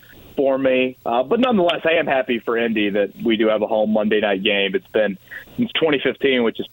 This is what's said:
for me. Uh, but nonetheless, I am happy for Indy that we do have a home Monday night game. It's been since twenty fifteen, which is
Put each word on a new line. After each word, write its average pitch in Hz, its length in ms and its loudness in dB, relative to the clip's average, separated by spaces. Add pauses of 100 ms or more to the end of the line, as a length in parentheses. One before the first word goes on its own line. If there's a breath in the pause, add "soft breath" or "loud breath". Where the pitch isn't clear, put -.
(360 loud breath)
for 135 220 2
me. 127 480 0
Uh, 120 160 0
but 180 180 0
nonetheless, 185 460 2
I 160 60 2
am 160 140 0
happy 131 340 0
for 117 180 -2
Indy 110 320 0
that 101 340 -2
we 113 140 2
do 110 100 2
have 107 140 0
a 104 40 0
home 107 280 0
Monday 107 260 0
night 101 220 0
game. 98 320 0
It's 95 140 -4
been 104 280 -2 (400 loud breath)
since 120 160 -2
twenty 151 280 0
fifteen, 127 420 0
which 110 180 -2
is 127 120 -8